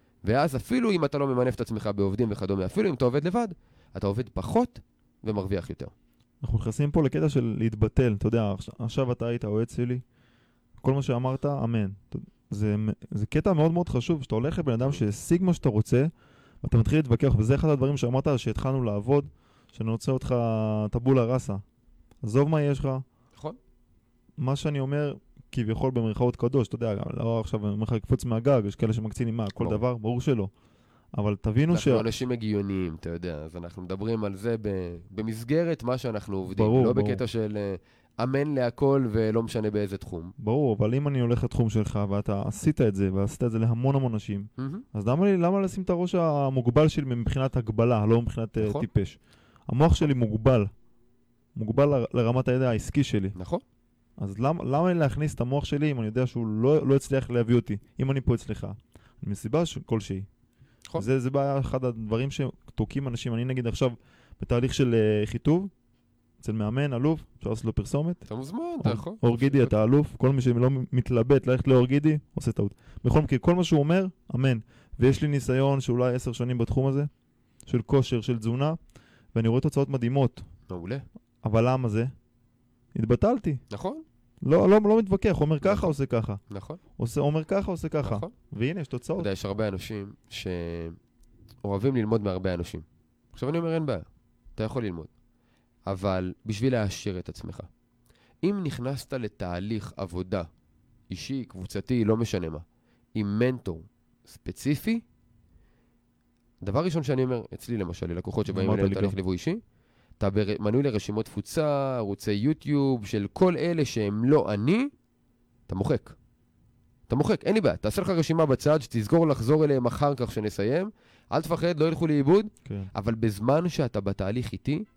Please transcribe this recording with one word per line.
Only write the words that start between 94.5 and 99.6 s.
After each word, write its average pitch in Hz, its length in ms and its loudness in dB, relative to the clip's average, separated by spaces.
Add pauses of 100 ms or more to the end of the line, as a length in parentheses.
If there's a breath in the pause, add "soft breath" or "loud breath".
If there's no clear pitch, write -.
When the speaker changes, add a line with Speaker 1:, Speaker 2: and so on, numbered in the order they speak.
Speaker 1:
אתה 110 100 -4
יכול 113 200 -4
ללמוד." 85 220 -8 (800)
אבל 92 460 -2 (140)
בשביל 110 260 0
להעשיר 101 460 -4
את 87 100 -10
עצמך, - 320 -14 (840 soft breath)
אם 196 200 -2
נכנסת 135 480 -6
לתהליך 101 840 -6